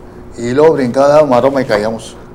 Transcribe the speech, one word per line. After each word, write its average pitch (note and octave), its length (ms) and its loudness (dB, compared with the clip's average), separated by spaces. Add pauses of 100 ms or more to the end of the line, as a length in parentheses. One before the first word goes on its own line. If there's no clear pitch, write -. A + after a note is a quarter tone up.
(360)
y A#2+ 140 -8
luego D3 240 4
brincábamos, C3+ 400 0
dábamos D3+ 160 4
maroma B2+ 320 0
y - 20 -6
caíamos. A2 500 -4 (200)